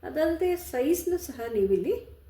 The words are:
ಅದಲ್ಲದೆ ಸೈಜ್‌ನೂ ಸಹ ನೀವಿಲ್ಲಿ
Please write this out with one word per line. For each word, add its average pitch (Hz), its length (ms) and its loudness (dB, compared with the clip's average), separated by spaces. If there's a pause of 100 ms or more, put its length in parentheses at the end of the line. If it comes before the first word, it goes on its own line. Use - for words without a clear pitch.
ಅದಲ್ಲದೆ 330 540 0
ಸೈಜ್‌ನೂ 349 640 0
ಸಹ 240 220 -10 (140)
ನೀವಿಲ್ಲಿ 196 520 2 (240)